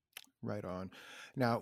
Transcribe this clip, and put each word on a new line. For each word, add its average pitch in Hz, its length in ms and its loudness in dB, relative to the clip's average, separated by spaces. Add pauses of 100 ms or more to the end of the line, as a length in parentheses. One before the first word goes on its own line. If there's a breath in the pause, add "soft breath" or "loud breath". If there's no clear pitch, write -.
(440)
Right 104 220 -2
on. 92 240 -4 (460 loud breath)
Now, 117 260 6